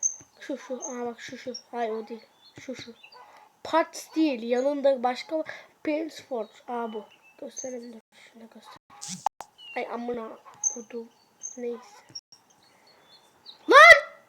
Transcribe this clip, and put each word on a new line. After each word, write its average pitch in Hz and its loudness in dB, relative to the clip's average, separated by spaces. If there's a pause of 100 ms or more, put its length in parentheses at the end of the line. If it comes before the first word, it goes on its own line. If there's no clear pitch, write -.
(400)
Şu, 277 -8
şu. - -10
Aa, 247 -10
bak 233 -10
şu, - -14
şu. 247 -12 (180)
Hayır, 240 -4
o 220 -8
değil. 226 -14 (360)
Şu, 254 -12
şu. - -18 (680)
Parts - -2
değil. 285 2
Yanında 262 0
başka 254 -4
var. 311 -4 (380)
Painsford. 294 -6 (180)
Aa, 233 -8
bu. 214 -10 (320)
Göstereyim, 247 -12
dur. 220 -20 (140)
Şunu - -20
da - -20
göster. - -20 (1000)
Ay 240 -8
amına 233 -12 (340)
kodum. 233 -14 (480)
Neyse. 240 -10 (1900)
Lan! 605 12 (220)